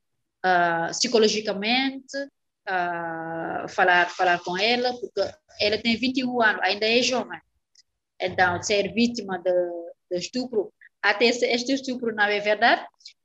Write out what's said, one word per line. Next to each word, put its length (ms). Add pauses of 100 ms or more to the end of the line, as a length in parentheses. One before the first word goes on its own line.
(440)
ah, 460
psicologicamente, 1300 (500)
ah, 1040
falar, 400
falar 300
com 180
ela, 420
porque 220 (400)
ela 160
tem 180
vinte 220
e 80
um 160
anos, 220
ainda 220
é 160
jovem. 380 (800)
Então, 420
ser 320
vítima 460
de, 120 (600)
de 60
estupro, 560 (280)
até 300
se 140
este 280
estupro 400
não 120
é 140
verdade, 460 (400)